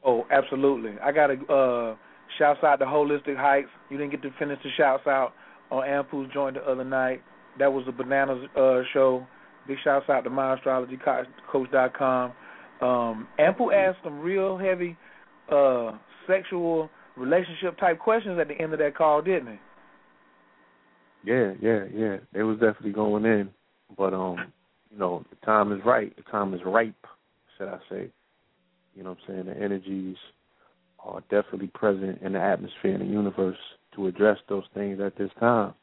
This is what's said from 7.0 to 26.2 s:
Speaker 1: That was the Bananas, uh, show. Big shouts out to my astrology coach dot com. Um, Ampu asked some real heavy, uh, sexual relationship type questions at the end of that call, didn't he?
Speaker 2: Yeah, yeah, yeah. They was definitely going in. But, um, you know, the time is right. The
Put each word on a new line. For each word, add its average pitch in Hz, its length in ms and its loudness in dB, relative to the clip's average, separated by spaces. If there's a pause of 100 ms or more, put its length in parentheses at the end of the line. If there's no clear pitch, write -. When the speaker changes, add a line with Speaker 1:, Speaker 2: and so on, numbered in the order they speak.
Speaker 1:
That 139 140 4
was 135 120 -2
the 131 60 -8
Bananas, 131 640 -2
uh, 131 280 6 (100)
show. 131 340 4 (400)
Big 135 160 -6
shouts 139 260 2
out 131 140 2
to 127 60 -4
my 135 240 0
astrology 131 440 -2 (540)
coach 131 200 -2
dot 131 220 2
com. 127 380 0 (480)
Um, 120 480 0 (100)
Ampu 190 360 2
asked 190 280 4
some 147 200 -10
real 190 360 -2
heavy, 180 380 -2 (540)
uh, 123 480 2 (280)
sexual 175 640 0 (280)
relationship 165 600 0
type 170 220 2
questions 214 400 0
at 151 80 0
the 147 140 -10
end 160 100 -4
of 156 80 -4
that 147 160 0
call, 151 260 4
didn't 160 260 -2
he? 107 120 -16 (1700)
Speaker 2:
Yeah, 110 340 2
yeah, 107 240 0 (100)
yeah. 104 240 -2 (140)
They 104 120 -4
was 110 160 -2
definitely 107 340 2
going 107 320 0
in. 104 240 2 (480)
But, 95 160 0
um, 92 400 -6 (360)
you 107 100 -20
know, 90 300 -4
the - 160 -16
time 104 280 4
is 95 100 -8
right. 113 320 2
The - 80 -20